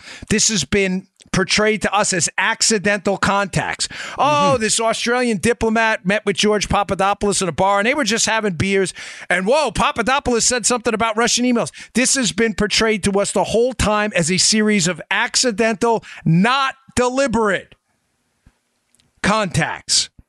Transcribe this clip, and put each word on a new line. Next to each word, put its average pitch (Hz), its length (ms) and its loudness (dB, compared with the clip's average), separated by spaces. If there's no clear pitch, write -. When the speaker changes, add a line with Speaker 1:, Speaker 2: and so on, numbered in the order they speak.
Speaker 1:
this 208 200 2
has 220 160 0
been 190 440 -2
portrayed 208 500 0
to 202 100 0
us 196 200 0
as 175 160 0
accidental 202 800 0
contacts. 185 720 -2
Oh, 285 360 2
Speaker 2:
Mm-hmm. 254 80 0
Speaker 1:
this 220 200 0
Australian 233 580 0
diplomat 220 680 0
met 208 180 0
with 202 120 0
George 208 320 0
Papadopoulos 196 720 0
in 185 60 -2
a 160 40 -4
bar, 196 260 2
and 202 80 0
they 269 80 2
were 294 100 0
just 214 220 0
having 214 280 -2
beers, 190 400 0
and 180 160 0
whoa, 262 280 2
Papadopoulos 247 720 0
said 240 220 0
something 240 280 0
about 220 220 -2
Russian 240 280 0
emails. 233 280 0
This 247 200 2
has 254 160 0
been 220 240 -2
portrayed 214 500 0
to 202 140 2
us 202 140 -2
the 185 120 0
whole 240 280 0
time 208 420 0
as 160 160 0
a 185 80 0
series 214 480 2
of 175 240 -4
accidental, 226 920 0
not 247 520 2
deliberate 233 800 0
contacts. 165 840 -2